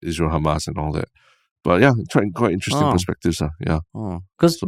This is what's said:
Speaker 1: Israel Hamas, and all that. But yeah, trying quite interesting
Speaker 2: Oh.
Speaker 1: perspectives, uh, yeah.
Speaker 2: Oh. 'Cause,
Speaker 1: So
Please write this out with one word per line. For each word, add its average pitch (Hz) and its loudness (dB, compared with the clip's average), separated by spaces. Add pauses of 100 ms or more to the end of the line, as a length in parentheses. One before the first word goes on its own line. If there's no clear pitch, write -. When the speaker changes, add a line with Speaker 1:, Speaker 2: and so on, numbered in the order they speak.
Speaker 1:
Israel 82 -2
Hamas, 78 0
and 80 -8
all 76 -4
that. - -4 (560)
But 87 4
yeah, 135 8 (180)
trying 104 0
quite 110 2
interesting 117 -2
Speaker 2:
Oh. - 2
Speaker 1:
perspectives, 87 0
uh, 76 -2 (140)
yeah. 82 0 (160)
Speaker 2:
Oh. 101 -8 (180)
'Cause, 165 2
Speaker 1:
So 190 -6